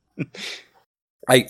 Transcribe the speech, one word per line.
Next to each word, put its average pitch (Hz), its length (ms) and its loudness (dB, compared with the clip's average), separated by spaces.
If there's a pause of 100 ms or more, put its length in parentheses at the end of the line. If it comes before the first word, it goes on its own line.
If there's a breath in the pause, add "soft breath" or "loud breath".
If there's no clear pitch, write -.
(180)
<coughs> 139 100 -6 (1000 loud breath)
I, 127 200 6